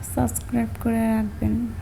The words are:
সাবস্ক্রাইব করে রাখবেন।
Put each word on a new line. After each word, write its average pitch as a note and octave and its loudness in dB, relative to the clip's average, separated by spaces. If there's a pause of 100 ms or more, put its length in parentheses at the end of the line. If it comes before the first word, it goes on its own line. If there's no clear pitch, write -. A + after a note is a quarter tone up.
(140)
সাবস্ক্রাইব A#3+ 0 (100)
করে A3+ 2
রাখবেন। A3 2 (280)